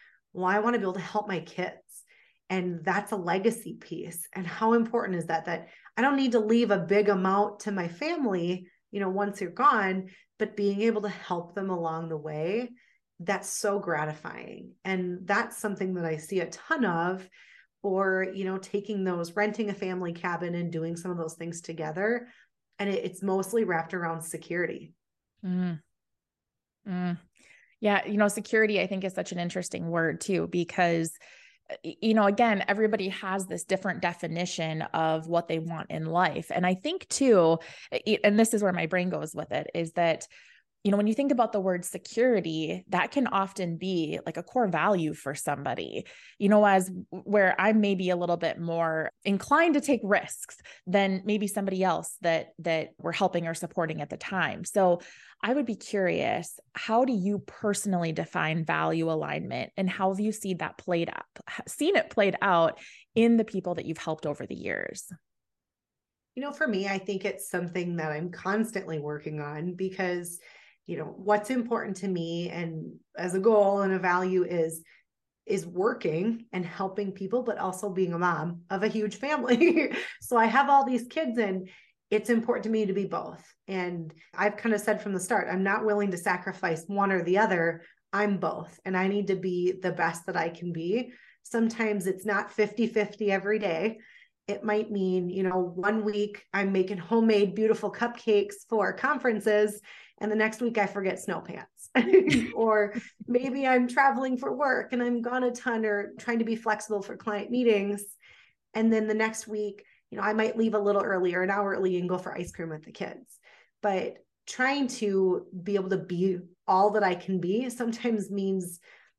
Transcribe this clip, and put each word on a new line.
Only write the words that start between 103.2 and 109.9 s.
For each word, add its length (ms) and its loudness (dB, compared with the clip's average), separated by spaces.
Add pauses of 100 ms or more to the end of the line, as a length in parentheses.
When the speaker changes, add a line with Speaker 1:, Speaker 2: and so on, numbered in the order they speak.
Speaker 1:
maybe 400 0
I'm 200 6
traveling 500 2
for 180 -4
work 380 0
and 100 0
I'm 180 0
gone 220 0
a 80 2
ton 340 -2
or 320 -2
trying 220 -2
to 60 2
be 100 0
flexible 460 -2
for 160 -10
client 340 -4
meetings. 520 4 (720)
And 180 4
then 160 4
the 60 0
next 340 -2
week, 360 -6 (260)